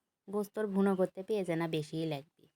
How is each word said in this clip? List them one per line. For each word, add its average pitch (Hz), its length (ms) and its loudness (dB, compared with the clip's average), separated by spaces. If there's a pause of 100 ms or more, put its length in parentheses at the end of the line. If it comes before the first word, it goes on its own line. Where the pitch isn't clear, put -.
(280)
গোস্তর 208 460 -4
ভুনো 196 260 6
করতে 185 280 2
পেঁয়াজ 196 220 0 (120)
না 165 140 -2
বেশিই 160 380 -2
লাগবে। - 320 -12 (100)